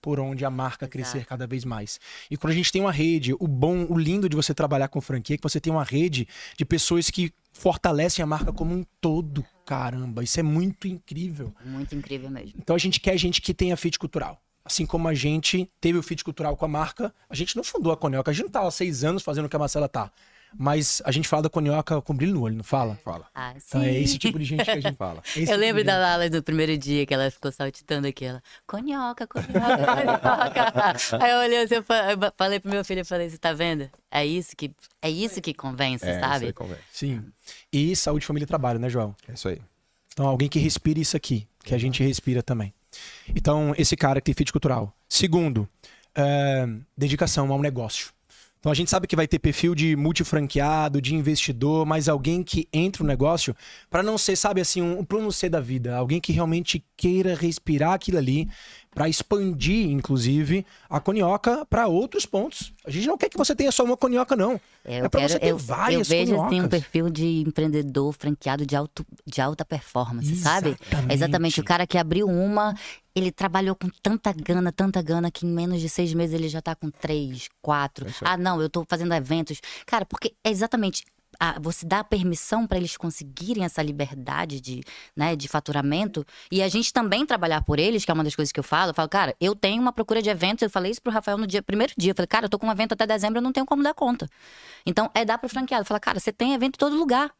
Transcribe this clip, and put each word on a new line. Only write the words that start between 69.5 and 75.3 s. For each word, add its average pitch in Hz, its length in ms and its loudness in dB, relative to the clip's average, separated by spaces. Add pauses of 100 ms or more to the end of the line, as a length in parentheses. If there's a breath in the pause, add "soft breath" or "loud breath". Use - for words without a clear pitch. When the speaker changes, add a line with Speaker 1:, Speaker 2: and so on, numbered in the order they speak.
Speaker 2:
performance, 123 720 -4
sabe? 170 340 2 (120)
Speaker 1:
Exatamente. 135 320 0
Speaker 2:
Exatamente. 160 480 2
O - 20 -4
cara 175 220 2
que 175 140 0
abriu 170 280 2
uma, 208 480 2 (400 loud breath)
ele 185 160 0
trabalhou 190 440 0
com 180 120 -4 (140)
tanta 208 320 0
gana, 175 380 0
tanta 190 320 2
gana, 170 260 0
que - 160 -6